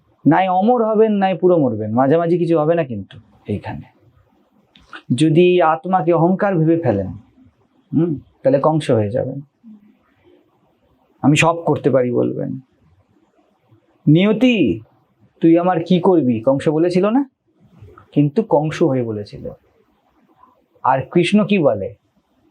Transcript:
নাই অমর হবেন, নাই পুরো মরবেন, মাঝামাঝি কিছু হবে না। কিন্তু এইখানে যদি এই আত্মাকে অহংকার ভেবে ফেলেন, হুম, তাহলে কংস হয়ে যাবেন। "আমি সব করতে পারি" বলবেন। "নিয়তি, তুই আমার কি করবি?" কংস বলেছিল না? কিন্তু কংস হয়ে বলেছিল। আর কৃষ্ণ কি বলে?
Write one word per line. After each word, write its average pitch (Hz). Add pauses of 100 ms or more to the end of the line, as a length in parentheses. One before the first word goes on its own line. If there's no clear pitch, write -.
(280)
নাই 175
অমর 214
হবেন, 220
নাই 190
পুরো 180
মরবেন, 110
মাঝামাঝি 165
কিছু 165
হবে 151
না। 165
কিন্তু 113 (280)
এইখানে 85 (1300)
যদি 156
এই 180
আত্মাকে 170
অহংকার 180
ভেবে 160
ফেলেন, 101 (840)
হুম, 151 (240)
তাহলে 135
কংস 156
হয়ে 110
যাবেন। 135 (1800)
"আমি 143
সব 170
করতে 147
পারি" 127
বলবেন। 123 (1500)
"নিয়তি, 196 (600)
তুই 165
আমার 170
কি 180
করবি?" 139
কংস 175
বলেছিল 175
না? 269 (840)
কিন্তু 147
কংস 151
হয়ে 131
বলেছিল। 104 (1300)
আর 135 (120)
কৃষ্ণ 180
কি 202
বলে? 107 (560)